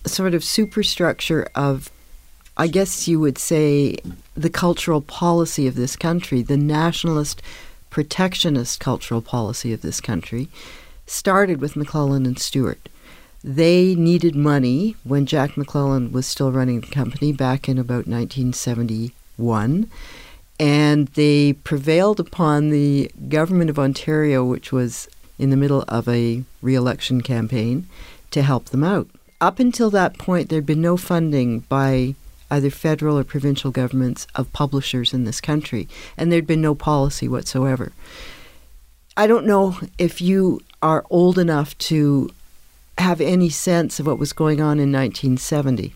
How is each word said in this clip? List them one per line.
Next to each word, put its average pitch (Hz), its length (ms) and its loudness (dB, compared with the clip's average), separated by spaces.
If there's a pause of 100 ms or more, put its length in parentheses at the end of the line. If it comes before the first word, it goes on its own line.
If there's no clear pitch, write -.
sort 190 300 -2
of 160 100 -2
superstructure 185 1120 0
of, 139 360 -2 (680)
I 165 80 2
guess 185 420 0
you 160 120 2
would 143 180 0
say, 147 580 2 (380)
the 160 160 -2
cultural 170 500 0
policy 170 680 0
of 127 100 -2
this 123 200 -2
country, 165 460 -2
the 139 160 0
nationalist, 151 840 0 (500)
protectionist 156 920 -2
cultural 117 420 -2
policy 117 500 -4
of 101 80 -6
this - 200 -6
country, 117 480 -6 (580)
started - 540 0
with 143 160 -6
McClellan 143 500 0
and 127 120 -2
Stewart. - 500 -4 (540)
They 170 520 4
needed 170 400 4
money 143 680 2
when 139 200 0
Jack 143 320 -2
McClellan 139 560 -2
was 127 140 -2
still 135 260 -2
running 127 280 0
the - 80 -14
company 143 440 -2
back 131 360 -2
in 131 100 0
about 123 300 -2
nineteen 120 440 -2
seventy-one, 117 1400 -2 (720)
and 147 500 4
they 147 440 4
prevailed 160 680 2
upon 151 520 0
the 143 420 2 (160)
government 160 420 2
of 147 80 -2
Ontario, 143 640 0
which - 280 -4
was 123 360 -2 (300)
in 135 120 2
the 135 60 4
middle 139 300 2
of 117 220 -2
a 120 340 0 (180)
re-election 123 600 0
campaign, 117 640 -2 (460)
to 147 100 2
help 135 280 0
them 135 120 0
out. 180 260 0 (320)
Up 185 200 0
until 240 300 2
that 185 280 0
point, 180 300 -2
there'd 156 180 -2
been 156 160 0
no 170 140 2
funding 147 640 0
by 135 560 0 (340)
either 139 200 2
federal 151 460 0
or 139 60 2
provincial 139 480 -2
governments 127 640 -2
of 131 180 -6
publishers 135 640 -2
in 127 80 0
this 113 180 -4
country, 147 460 -4 (300)
and 170 160 0
there'd 170 120 2
been 160 160 0
no 151 140 2
policy 139 540 -2
whatsoever. 127 640 -2 (1200)
I 214 120 4
don't 226 180 4
know 196 320 2 (180)
if 175 240 -2
you 185 400 2 (220)
are 156 260 2
old 180 300 4
enough 156 400 0
to 147 540 2 (640)
have 175 240 2
any 180 280 4
sense 165 520 0
of 143 80 -2
what 135 100 0
was 147 140 -4
going 156 280 0
on 151 200 2
in 139 100 2
nineteen 135 460 0
seventy. 139 600 -2